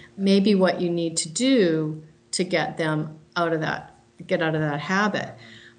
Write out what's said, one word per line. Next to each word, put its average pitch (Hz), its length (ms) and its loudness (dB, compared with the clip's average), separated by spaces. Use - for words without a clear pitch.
Maybe 196 360 4
what 185 260 2
you 175 100 0
need 165 280 -2
to 165 100 -4
do 160 760 2
to 185 120 -2
get 165 320 -2
them 156 400 -2
out 165 160 0
of 160 100 0
that, - 320 -6
get 175 160 0
out 160 140 0
of 156 40 -2
that 147 200 -2
habit. 190 540 -2